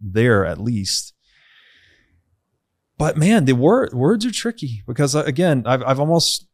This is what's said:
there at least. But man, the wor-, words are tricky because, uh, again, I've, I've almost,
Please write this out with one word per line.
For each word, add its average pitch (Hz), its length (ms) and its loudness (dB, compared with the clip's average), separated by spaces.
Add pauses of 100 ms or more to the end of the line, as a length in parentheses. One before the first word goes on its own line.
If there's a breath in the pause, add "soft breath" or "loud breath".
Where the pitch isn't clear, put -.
there 104 440 2
at 82 140 -4
least. 104 540 -6 (1900 soft breath)
But 156 180 -2
man, 175 280 4
the 131 100 4
wor-, 180 380 2
words 175 320 0
are 247 60 -2
tricky 139 560 -8
because, 135 300 -2
uh, 151 80 0
again, 147 420 0
I've, 123 160 0
I've 131 180 0
almost, 160 540 0